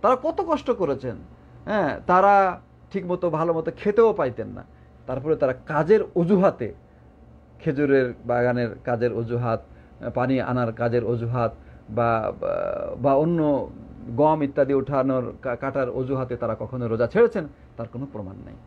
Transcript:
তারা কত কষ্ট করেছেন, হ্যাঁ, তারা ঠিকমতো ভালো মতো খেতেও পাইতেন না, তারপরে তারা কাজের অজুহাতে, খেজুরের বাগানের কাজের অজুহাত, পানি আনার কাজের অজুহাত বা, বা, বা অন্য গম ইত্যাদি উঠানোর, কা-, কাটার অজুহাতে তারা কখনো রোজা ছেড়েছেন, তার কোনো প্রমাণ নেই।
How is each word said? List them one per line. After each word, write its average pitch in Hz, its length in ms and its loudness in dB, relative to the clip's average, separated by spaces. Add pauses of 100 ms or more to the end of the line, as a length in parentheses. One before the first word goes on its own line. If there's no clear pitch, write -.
তারা 240 220 4
কত 330 240 -2
কষ্ট 302 240 -2
করেছেন, 127 440 -2 (500)
হ্যাঁ, 175 420 -2
তারা 190 540 4 (300)
ঠিকমতো 175 380 -2
ভালো 165 240 0
মতো 160 240 -4
খেতেও 208 360 4
পাইতেন 117 340 -2
না, 95 160 -14 (440)
তারপরে 135 280 -2
তারা 127 180 2
কাজের 156 460 2 (160)
অজুহাতে, 175 580 2 (840)
খেজুরের 135 540 2 (120)
বাগানের 120 440 2 (140)
কাজের 120 300 0
অজুহাত, 117 500 -2 (500)
পানি 127 280 0
আনার 120 320 -2
কাজের 120 320 0
অজুহাত 117 480 -2 (360)
বা, 113 500 0
বা, - 80 -4 (500)
বা 135 160 2
অন্য 151 560 2 (460)
গম 151 280 4
ইত্যাদি 139 300 0
উঠানোর, 135 680 0
কা-, 123 140 -4
কাটার 135 340 -4
অজুহাতে 127 480 -4
তারা 110 220 -4
কখনো 117 280 -6
রোজা 113 200 0
ছেড়েছেন, 214 400 2 (300)
তার 117 160 -8
কোনো 131 180 -10
প্রমাণ 98 240 -10 (100)
নেই। - 100 -16 (120)